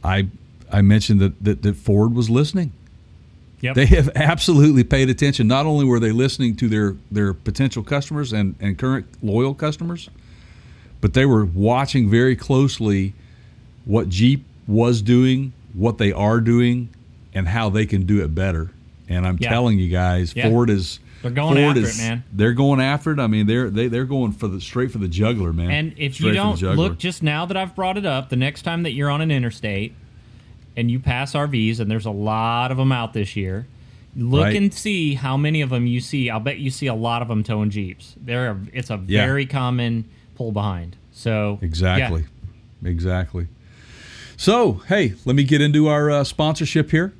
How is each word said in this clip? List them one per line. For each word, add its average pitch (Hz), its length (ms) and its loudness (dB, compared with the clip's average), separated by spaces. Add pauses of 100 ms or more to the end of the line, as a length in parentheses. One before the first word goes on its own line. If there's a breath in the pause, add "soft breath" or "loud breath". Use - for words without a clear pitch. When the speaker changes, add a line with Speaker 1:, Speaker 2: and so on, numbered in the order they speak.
Speaker 1:
I, 98 260 0 (440)
I 101 100 4
mentioned 104 380 6
that, 95 240 0
that, 101 200 0
that 101 120 2
Ford 110 400 2
was 117 140 0
listening. 147 420 0 (880)
Speaker 2:
Yep. 131 160 -4
Speaker 1:
They 135 120 6
have 151 280 8
absolutely 147 720 6
paid 135 240 2
attention. 131 380 2
Not 135 180 2
only 151 180 0
were 123 160 4
they 110 140 0
listening 127 420 0
to 120 140 -2
their, 104 260 0 (160)
their 101 220 0
potential 117 500 -4
customers 143 480 -4
and, 101 300 -2
and 98 160 -4
current 131 300 -4 (140)
loyal 117 320 0
customers, 156 560 -8 (920 soft breath)
but 104 120 0
they 131 120 4
were 110 200 4
watching 113 640 0
very 120 280 4
closely 107 760 0 (680 soft breath)
what 104 240 0
Jeep 117 380 2 (220)
was 113 340 2
doing, 127 500 2 (220)
what 104 240 -2
they 101 160 2
are 107 260 2
doing, 120 500 2 (440)
and 95 160 -2
how 110 200 0
they 107 160 0
can 95 200 0
do 98 180 2
it 78 100 -4
better. 87 380 -2 (380)
And 90 180 0
I'm 90 120 -2
Speaker 2:
Yeah. 117 100 -2
Speaker 1:
telling 117 280 2
you 92 120 0
guys, 90 440 0
Speaker 2:
Yeah. 120 160 0
Speaker 1:
Ford 117 200 4
is 95 300 -2 (220 loud breath)
Speaker 2:
They're 123 80 -6
going 139 280 0
Speaker 1:
Ford 143 200 4
Speaker 2:
after - 40 4
Speaker 1:
is, 110 180 -2
Speaker 2:
it, 113 40 -4
man. 117 280 -4
Speaker 1:
they're 107 220 2
going 139 260 4
after 143 320 -2
it. 147 80 -2
I 120 80 0
mean, 107 180 2
they're, 117 240 0
they, 113 200 -2
they're 120 160 -2
going 127 260 -2
for 107 160 -6
the, 92 140 -6
straight 123 280 -4
for 117 80 -10
the 98 100 -4
jugular, 95 460 0
man. 85 160 -2
Speaker 2:
And 151 280 -2
if 139 180 -6
Speaker 1:
Straight - 40 -16
Speaker 2:
you 160 40 -2
Speaker 1:
for - 60 2
the - 40 2
Speaker 2:
don't 208 220 0
Speaker 1:
jugular. 170 340 0
Speaker 2:
look, - 80 -8
just 180 240 -6
now 156 240 -2
that 190 120 -6
I've 185 180 -6
brought 190 220 -4
it 202 100 -6
up, 135 220 -4
the 127 80 -2
next 135 260 -4
time 170 200 -4
that 156 80 -4
you're 143 180 -2
on 147 120 -2
an 160 80 0
interstate 113 640 -4 (840 soft breath)
and 117 120 0
you 123 100 -2
pass 131 360 -4
R 147 120 -2
Vs, 113 340 0
and 104 100 -2
there's 110 140 -4
a 110 60 -6
lot 113 600 -2
of 131 80 -4
'em 135 140 2
out 117 180 -4
this 101 240 -4
year, 98 320 -6 (480 soft breath)
look 127 300 2
Speaker 1:
Right. 208 100 0
Speaker 2:
and 202 180 0
see 170 420 -2
how 131 200 -4
many 151 240 0
of 131 140 -2
'em 120 120 0
you 120 140 0
see. 127 300 -4
I'll 110 100 -4
bet 113 200 -6
you 135 100 -4
see 135 180 -6
a 120 80 -4
lot 117 260 -2
of 113 80 -6
'em 107 140 0
towing 107 260 -2
Jeeps. 98 540 -10
They're 123 280 -4
a, 98 60 -8 (140)
it's 123 180 -10
a 104 160 -6
Speaker 1:
Yeah. 101 200 2
Speaker 2:
very 135 200 0
common 123 600 -4 (300 soft breath)
pull 113 180 -8
behind. 92 420 -6 (160)
So, 104 500 -4
yeah. 92 60 -4
Speaker 1:
Exactly. 90 580 0 (600)
Exactly. 90 600 -4 (920 loud breath)
So, 190 500 2
hey, 160 280 0 (100)
let 127 100 2
me 143 80 4
get 143 160 2
into 151 280 4
our, 147 220 2
uh, 143 140 0
sponsorship 156 680 -2
here. 175 280 0